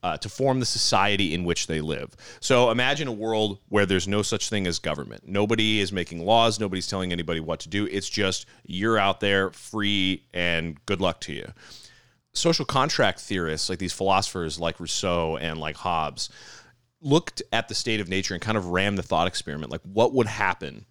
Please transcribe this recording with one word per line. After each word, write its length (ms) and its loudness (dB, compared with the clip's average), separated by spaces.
uh, 140 -2
to 140 -10
form 320 0
the 40 0
society 680 2
in 100 -2
which 240 0
they 140 -2
live. 340 -6
So 320 4
imagine 380 0
a 20 -6
world 560 0
where 180 4
there's 220 2
no 140 2
such 260 -2
thing 180 -2
as 140 -2
government. 480 -6
Nobody 540 2
is 100 0
making 340 -4
laws. 320 6
Nobody's 300 -2
telling 240 -2
anybody 300 -2
what 180 -4
to 100 -14
do. 160 -2
It's 220 -4
just, 380 -2
you're 320 0
out 220 2
there 320 2
free 720 0
and 520 -2
good 160 -2
luck 200 0
to 120 -10
you. 180 -12
Social 320 2
contract 560 2
theorists, 500 -4
like 100 -4
these 120 -4
philosophers 680 0
like 220 -4
Rousseau 560 -2
and 240 -6
like 160 -6
Hobbes, 540 -4
looked 400 0
at 160 0
the 80 -8
state 240 -2
of 80 -4
nature 260 -2
and 80 -6
kind 160 0
of 100 -2
ran 280 2
the 80 -2
thought 240 2
experiment, 420 -6
like, 140 -8
what 300 2
would 140 4
happen 640 -2